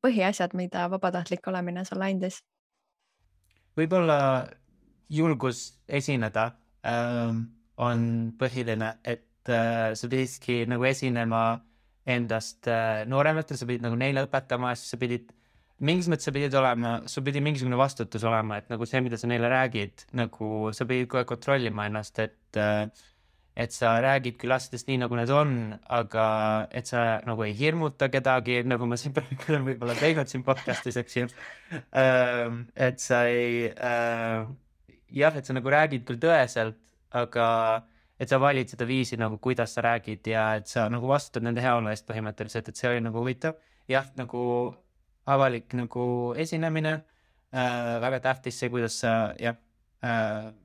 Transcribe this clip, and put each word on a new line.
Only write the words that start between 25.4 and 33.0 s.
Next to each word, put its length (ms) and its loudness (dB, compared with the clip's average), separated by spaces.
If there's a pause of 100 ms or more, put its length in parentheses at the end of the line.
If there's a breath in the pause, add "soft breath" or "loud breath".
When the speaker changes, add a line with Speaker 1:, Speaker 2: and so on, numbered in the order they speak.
Speaker 2:
aga 360 0 (460)
et 160 -8
sa 380 2
nagu 180 -2
ei 120 -2
hirmuta 540 0
kedagi, 560 2
nagu 220 0
ma 100 -2
siin 180 -6
<laughs> 20 -16
praegu 320 -4
olen 180 2
võib-olla 320 -4
teinud 300 2
siin 160 -6
podcastis, 520 -2
eks 200 -6
ju. 100 2 (640 loud breath)
Ähm, 760 2 (100)
et 260 0